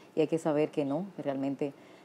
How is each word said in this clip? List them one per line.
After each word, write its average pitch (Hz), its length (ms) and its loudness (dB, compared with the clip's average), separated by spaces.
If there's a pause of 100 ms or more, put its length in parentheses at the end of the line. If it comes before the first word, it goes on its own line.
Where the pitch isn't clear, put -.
(140)
Y 160 80 2
hay 151 40 4
que 160 120 0
saber 151 320 2
que 151 140 0
no, 143 220 -2 (100)
que 151 60 -8
realmente 139 500 -2 (320)